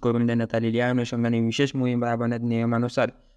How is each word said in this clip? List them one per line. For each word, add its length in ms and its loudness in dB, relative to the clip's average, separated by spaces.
करून 220 2
देण्यात 300 0
आलेली 240 0
आहे. 80 2
या 20 0
अनुषंगाने 500 0
विशेष 360 0
मोहीम 280 0
राबवण्यात 400 -2
नियमानुसार 680 0